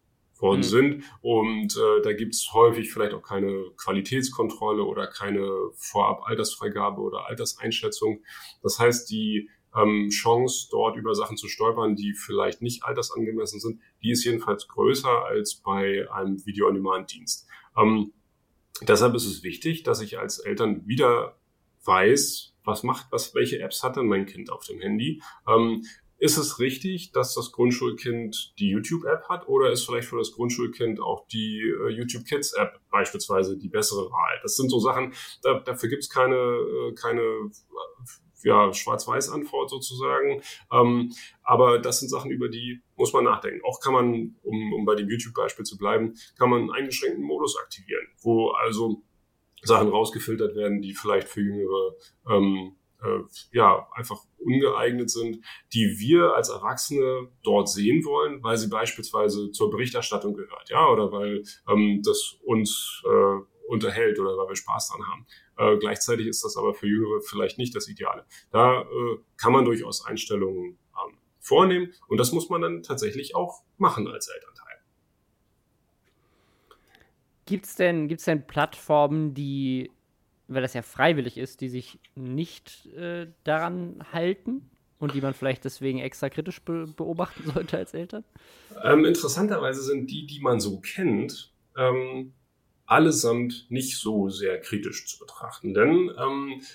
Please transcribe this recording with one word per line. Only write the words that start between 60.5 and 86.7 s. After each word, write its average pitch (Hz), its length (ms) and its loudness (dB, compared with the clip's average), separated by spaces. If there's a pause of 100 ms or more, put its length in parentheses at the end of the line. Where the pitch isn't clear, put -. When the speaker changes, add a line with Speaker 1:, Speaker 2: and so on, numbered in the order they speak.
Speaker 1:
ja, 147 200 4
oder 107 220 4
weil, 101 320 -4 (260)
ähm, 104 340 4
das - 400 0
uns, - 640 -2
äh, 98 400 4 (220)
unterhält 107 520 2
oder 95 160 0
weil 95 140 -2
wir 98 60 -6
Spaß 107 340 -4
dran 101 180 -10
haben. - 180 -10 (320)
Äh, 107 200 6
gleichzeitig 107 500 -2
ist 110 160 -4
das 110 140 -6
aber 120 160 0
für 107 140 -6
Jüngere 107 340 0
vielleicht 98 360 -4
nicht 123 160 -4
das - 140 -8
Ideale. - 380 -8 (260)
Da, 123 300 6
äh, 120 360 -6 (200)
kann 120 160 4
man 131 100 6
durchaus 117 400 -2
Einstellungen, 95 760 -6 (200)
ähm, 95 200 -10 (220)
vornehmen 180 540 4 (140)
und 117 100 -2
das 123 160 2
muss - 160 -2
man 170 120 -2
dann 85 220 -4
tatsächlich 135 520 -6
auch 175 260 -4 (160)
machen 110 300 0
als - 200 -10
Elternteil. - 300 -18 (3000)
Speaker 2:
Gibt's - 300 -6
denn, 170 320 2
gibt's 160 180 -6
denn 156 200 0
Plattformen, 151 880 2
die, 135 580 -4 (560)
weil 131 140 -4
das 127 120 -4
ja 120 80 -6
freiwillig 135 560 2
ist, 127 240 -10
die 131 80 -6
sich 123 300 -12 (160)
nicht, 135 720 -10
äh, 170 400 -10 (180)
daran 170 640 -2
halten 190 580 -4 (300)
und 143 140 -4
die 139 80 -2
man 135 120 -2
vielleicht 131 300 -4
deswegen 135 360 -4
extra 131 300 -6
kritisch 160 320 -10
be-, 165 320 -6